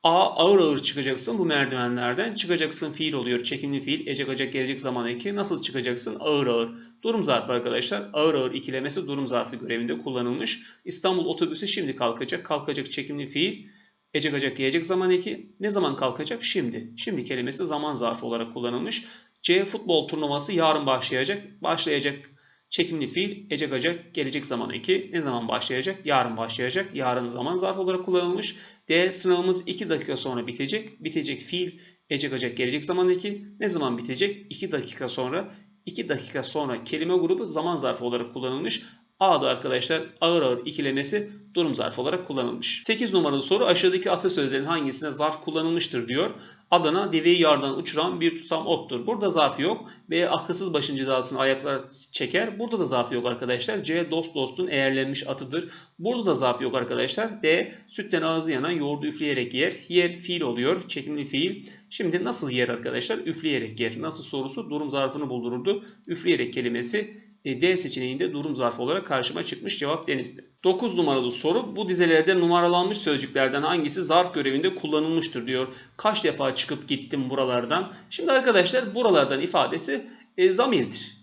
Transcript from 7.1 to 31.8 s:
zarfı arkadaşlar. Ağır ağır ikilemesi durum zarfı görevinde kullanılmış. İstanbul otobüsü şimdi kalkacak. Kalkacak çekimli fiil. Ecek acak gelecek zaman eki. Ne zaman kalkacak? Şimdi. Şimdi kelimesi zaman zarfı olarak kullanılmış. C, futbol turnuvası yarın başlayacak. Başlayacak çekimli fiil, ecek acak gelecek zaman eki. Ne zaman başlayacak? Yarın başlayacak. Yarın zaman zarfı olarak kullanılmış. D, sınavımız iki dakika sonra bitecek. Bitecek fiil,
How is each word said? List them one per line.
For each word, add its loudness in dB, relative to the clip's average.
zarfı 2
arkadaşlar. -2
Ağır 4
ağır 0
ikilemesi -4
durum -4
zarfı -2
görevinde -4
kullanılmış. -2
İstanbul 0
otobüsü -2
şimdi -2
kalkacak. -2
Kalkacak -4
çekimli -6
fiil. -2
Ecek 0
acak -2
gelecek 0
zaman 2
eki. -2
Ne -2
zaman 0
kalkacak? -2
Şimdi. -2
Şimdi -4
kelimesi -4
zaman -2
zarfı -2
olarak -4
kullanılmış. -4
C, 4
futbol 0
turnuvası -2
yarın 4
başlayacak. -2
Başlayacak 0
çekimli -2
fiil, -4
ecek -2
acak -4
gelecek -4
zaman -4
eki. 0
Ne -2
zaman -2
başlayacak? -2
Yarın 2
başlayacak. -4
Yarın 0
zaman -4
zarfı -2
olarak -2
kullanılmış. 0
D, 4
sınavımız 2
iki -4
dakika 0
sonra -4
bitecek. -4
Bitecek -4
fiil, -4